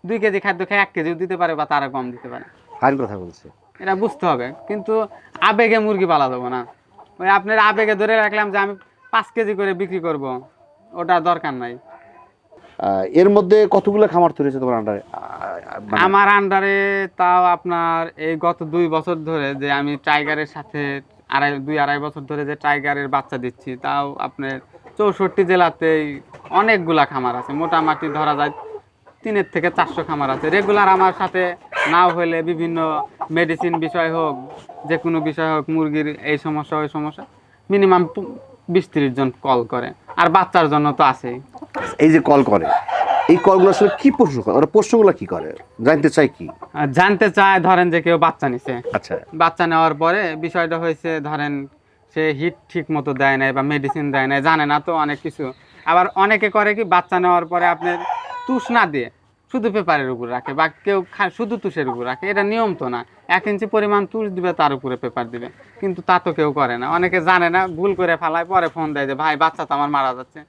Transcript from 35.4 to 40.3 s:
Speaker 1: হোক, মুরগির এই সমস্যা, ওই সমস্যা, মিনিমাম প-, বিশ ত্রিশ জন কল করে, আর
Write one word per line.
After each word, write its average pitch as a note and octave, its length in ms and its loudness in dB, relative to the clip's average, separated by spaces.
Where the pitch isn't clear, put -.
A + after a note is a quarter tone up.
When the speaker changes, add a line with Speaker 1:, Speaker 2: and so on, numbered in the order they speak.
Speaker 1:
হোক, D3+ 100 0
মুরগির D3+ 340 0
এই D3+ 140 0
সমস্যা, D3+ 360 -4
ওই D3 140 -4
সমস্যা, D3+ 280 -8
মিনিমাম F#3+ 340 6
প-, F3+ 180 -8
বিশ F3 180 2
ত্রিশ C#3+ 280 0
জন C3 100 0
কল B2+ 140 2
করে, A#2+ 160 -4
আর F3 140 4